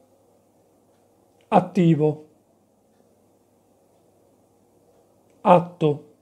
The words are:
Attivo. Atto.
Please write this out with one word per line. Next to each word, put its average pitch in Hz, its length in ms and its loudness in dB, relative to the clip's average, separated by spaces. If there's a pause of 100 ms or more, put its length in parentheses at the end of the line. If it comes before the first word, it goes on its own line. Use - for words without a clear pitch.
(1500)
Attivo. 165 800 -2 (3000)
Atto. 170 640 -2 (180)